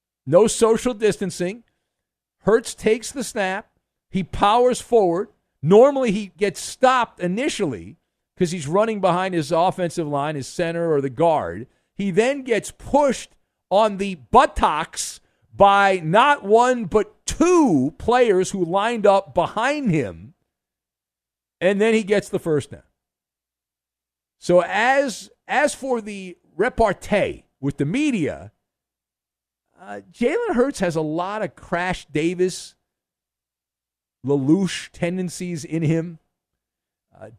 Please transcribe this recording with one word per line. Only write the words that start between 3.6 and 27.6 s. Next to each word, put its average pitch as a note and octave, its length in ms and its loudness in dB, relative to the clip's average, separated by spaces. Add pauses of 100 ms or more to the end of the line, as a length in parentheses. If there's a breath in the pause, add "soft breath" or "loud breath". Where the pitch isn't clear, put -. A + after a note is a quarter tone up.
He F#3+ 140 -2
powers A#3 560 2
forward. G3+ 480 0 (340)
Normally, A#3+ 520 6
he G#3 140 -6 (100)
gets G3 240 -4
stopped B3+ 580 0
initially F3 800 -4 (400)
'cause F3 140 0
he's E3 160 -8
running G#3 340 0
behind F#3 320 0
his D3+ 180 -2
offensive F3 560 -2
line, D3 280 -4
his C3 120 -10
center E3+ 460 -2
or C#3+ 80 2
the C#3 80 -2
guard. A#2+ 580 -2 (260)
He G3+ 160 -6
then B3 340 0
gets A3+ 280 -4
pushed - 640 -2 (340)
on G#3 280 0
the G3 180 -6
buttocks F#3 1040 0 (340)
by G3 500 4
not A#3 400 2
one, A#3 420 2
but G3+ 400 -4
two C4 720 2
players A3 540 2
who F#3+ 120 -4
lined G3+ 420 -2
up G3 300 2
behind A#3 560 -2
him. G#2 440 -4 (1300)
And G3 180 0
then A3 140 2
he A3 100 0
gets G3 240 -2
the F#3+ 120 -6
first D3+ 320 -4
down. E2+ 120 -20 (1500)
So C4+ 280 4
as, A#3+ 640 -2 (180)
as C4 260 0
for B3 280 -6
the G3 360 -14 (200)
repartee G3 880 -2 (160)